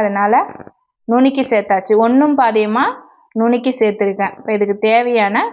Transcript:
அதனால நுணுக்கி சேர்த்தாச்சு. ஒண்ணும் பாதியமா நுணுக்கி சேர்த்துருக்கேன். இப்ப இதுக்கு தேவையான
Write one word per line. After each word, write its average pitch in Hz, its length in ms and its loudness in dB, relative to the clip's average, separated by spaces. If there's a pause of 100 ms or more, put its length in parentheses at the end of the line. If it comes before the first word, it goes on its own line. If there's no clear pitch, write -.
அதனால 208 420 0 (680)
நுணுக்கி 269 380 2
சேர்த்தாச்சு. 202 440 0 (120)
ஒண்ணும் 277 340 2
பாதியமா 220 440 0 (580)
நுணுக்கி 240 380 0
சேர்த்துருக்கேன். 202 600 -2
இப்ப 214 160 -4
இதுக்கு 202 200 -2 (120)
தேவையான 233 640 0